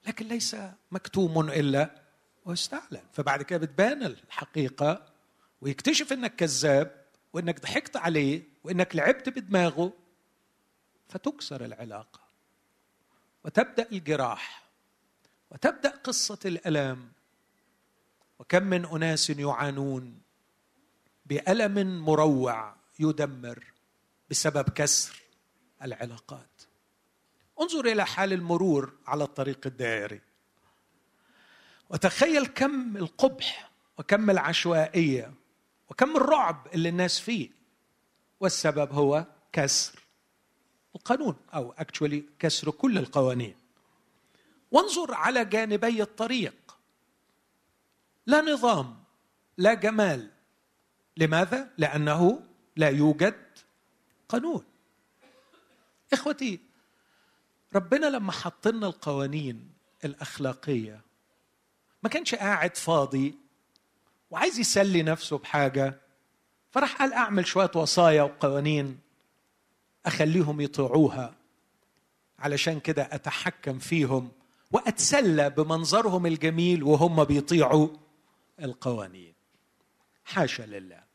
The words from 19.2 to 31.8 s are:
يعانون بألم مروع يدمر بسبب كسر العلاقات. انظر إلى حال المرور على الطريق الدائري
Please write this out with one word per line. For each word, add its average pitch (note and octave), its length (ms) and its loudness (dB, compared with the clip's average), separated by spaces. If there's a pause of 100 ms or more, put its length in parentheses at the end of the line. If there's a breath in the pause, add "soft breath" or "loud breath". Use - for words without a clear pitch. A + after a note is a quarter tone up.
يعانون C#3 880 -6 (1080)
بألم F#3+ 760 0
مروع C3 720 2 (220)
يدمر C#3 680 -4 (680)
بسبب C#3+ 380 0
كسر - 540 -2 (600)
العلاقات. A#2+ 800 -14 (1000)
انظر D#4+ 240 -2
إلى G#3+ 220 2
حال F#3+ 260 -2
المرور E3+ 600 0 (140)
على D3 180 -2
الطريق C#3 420 -6
الدائري A2+ 540 -6 (1700 soft breath)